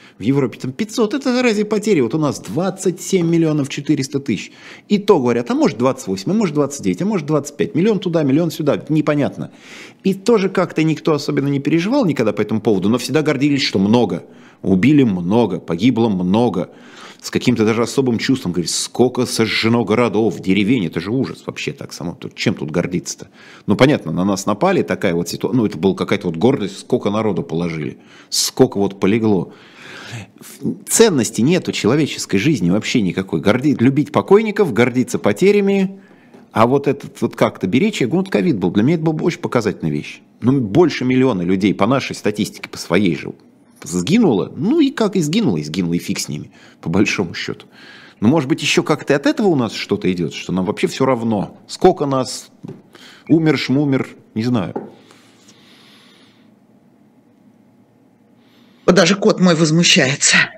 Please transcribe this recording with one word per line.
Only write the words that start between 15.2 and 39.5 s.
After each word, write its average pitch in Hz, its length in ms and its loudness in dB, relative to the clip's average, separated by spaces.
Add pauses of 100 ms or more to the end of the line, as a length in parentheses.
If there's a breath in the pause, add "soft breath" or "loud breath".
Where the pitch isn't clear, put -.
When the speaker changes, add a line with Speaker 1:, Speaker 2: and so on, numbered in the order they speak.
Speaker 1:
погибло 113 480 0
много. 95 600 0 (520 loud breath)
С - 100 -12
каким-то 110 320 0
даже 110 200 2
особым 120 340 0
чувством, 127 340 -2
говорит, 82 180 -4
сколько - 560 0
сожжено 113 600 0
городов, 107 560 0
деревень, 98 460 0
это 78 120 -6
же 87 100 -8
ужас 113 360 -4
вообще - 260 -8
так - 220 -12
само. 82 260 -10
Тут - 160 -14
чем - 180 -2
тут 78 160 -8
гордиться-то? 85 600 -6 (360 loud breath)
Ну, 107 120 0
понятно, 127 340 4
на 87 140 -2
нас 98 200 -2
напали, 143 360 0
такая 92 340 -2
вот 85 140 -4
ситуа-, - 240 -6
ну, 120 120 2
это 90 120 -2
была 90 180 2
какая-то 92 320 -2
вот 82 80 -4
гордость, 104 440 0
сколько - 320 -2
народу 104 320 -2
положили, 80 540 -6 (320 loud breath)
сколько - 480 0
вот 98 220 -2
полегло. 101 540 2 (1400 loud breath)
Ценности 160 500 2
нет 156 300 2
у - 20 -4
человеческой 120 680 0
жизни 120 300 0
вообще 110 320 0
никакой. 90 380 -2
Горди-, 123 400 2
любить 135 320 2
покойников, 202 640 4
гордиться 120 440 2
потерями, 196 840 2 (500 loud breath)
а 113 160 4
вот 139 220 2
этот - 320 -4
вот 113 160 -4
как-то 107 300 0
беречь, 143 340 2
я 127 60 0
говорю, 95 120 0
ну, - 60 -2
вот - 80 -12
ковид 104 240 2
был, 90 140 0
для 101 120 2
меня 156 120 2
это 156 100 -4
была 160 100 0 (100)
очень 170 140 -2
показательная 107 540 -2